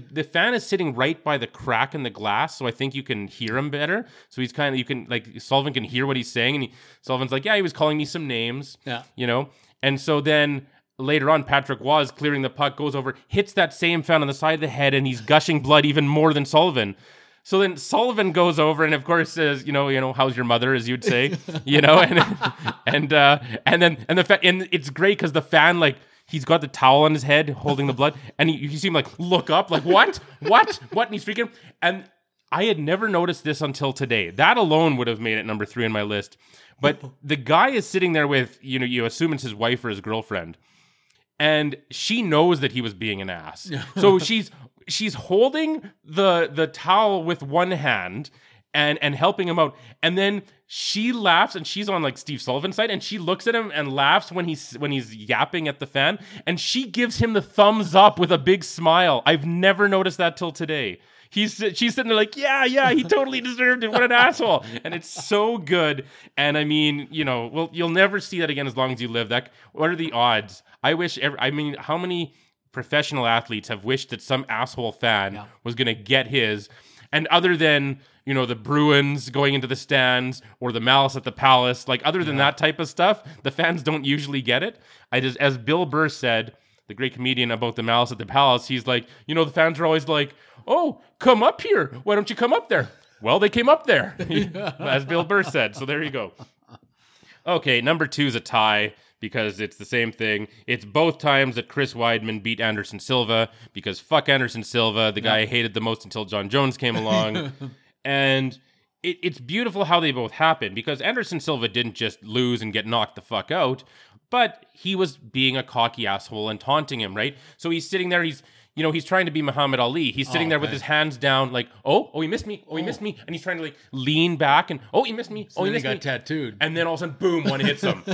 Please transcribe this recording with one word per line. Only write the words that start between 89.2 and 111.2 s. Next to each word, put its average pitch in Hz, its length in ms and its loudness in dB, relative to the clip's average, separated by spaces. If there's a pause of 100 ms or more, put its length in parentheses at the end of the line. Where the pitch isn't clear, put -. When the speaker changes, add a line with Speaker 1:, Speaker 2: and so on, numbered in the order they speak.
Speaker 1:
you 151 80 -6
know, 165 100 2
the 139 80 -4
fans 160 280 2
are 165 60 0
always 160 220 0
like, 147 260 -2 (320)
"Oh, 302 340 0 (200)
come 240 220 6
up 294 200 4
here. 403 240 2 (160)
Why 208 140 0
don't 202 120 -2
you 226 80 -8
come 240 160 0
up 453 160 0
there?" 165 220 0 (320)
Well, 120 160 4
they 208 100 4
came 240 200 2
up 311 180 4
there, 180 320 2
<laughs> 175 640 -4
as 139 240 -2
Bill 165 200 0
Burr 190 200 2
said. 123 320 -2
So 131 100 -8
there 147 160 -4
you 151 80 -6
go. 113 220 -8 (1120)
Okay, 151 340 2
number 156 280 0
two 143 180 0
is 123 80 -2
a 117 60 -2
tie 107 540 0 (260)
because 107 400 -6
it's 104 160 -8
the 104 80 -18
same 117 280 -2
thing. 107 360 -4 (180)
It's 123 180 -4
both 151 340 0
times 139 360 2
that 117 140 -8
Chris - 260 -4
Weidman 113 480 -2
beat 110 180 -6
Anderson 107 380 -4
Silva 113 500 0 (240)
because 98 280 -8
fuck 151 280 0
Anderson 120 360 0
Silva, 113 500 0
the 104 60 -4
guy 110 180 0
Speaker 2:
Yeah. 110 60 2
Speaker 1:
I - 20 -2
hated 117 280 -2
the 113 60 -4
most 110 240 -4
until 107 200 -10
Jon 101 240 -6
Jones 131 280 0
came 117 200 -2
along. 110 600 -2
Speaker 2:
<laughs> - 60 -16 (420)
Speaker 1:
And 135 540 0 (440)
it, 175 200 -6
it's 175 180 -4
beautiful 196 440 -4
how 170 160 4
they 156 120 2
both 123 200 -4
happen 117 420 0
because 135 260 -6
Anderson 202 400 -4